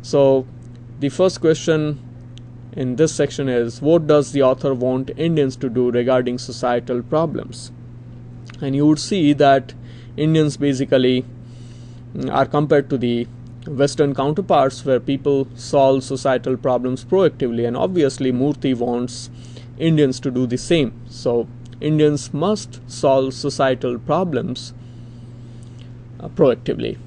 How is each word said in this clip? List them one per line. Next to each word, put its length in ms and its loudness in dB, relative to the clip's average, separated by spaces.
So 440 4
the 100 -2
first 320 0
question 580 2
in 220 -4
this 180 4
section 360 0
is, 320 0
what 260 4
does 240 4
the 120 2
author 300 4
want 440 0
Indians 400 2
to 120 -4
do 220 2
regarding 460 2
societal 640 -2
problems? 720 -4
And 140 -2
you 100 4
would 140 6
see 340 2
that 400 4
Indians 400 2
basically, 680 2
mm, 180 -4
are 120 4
compared 440 2
to 80 0
the 300 0
Western 460 2
counterparts 720 2
where 140 4
people 560 0
solve 480 4
societal 520 -2
problems 480 -2
proactively, 640 2
and 80 -2
obviously 560 0
Murthy 420 0
wants 560 -4
Indians 440 4
to 100 -4
do 160 0
the 100 -2
same. 360 2
So 380 -2
Indians 520 2
must 460 -2
solve 440 2
societal 680 -2
problems, 760 -2
uh, 100 -12
proactively. 760 2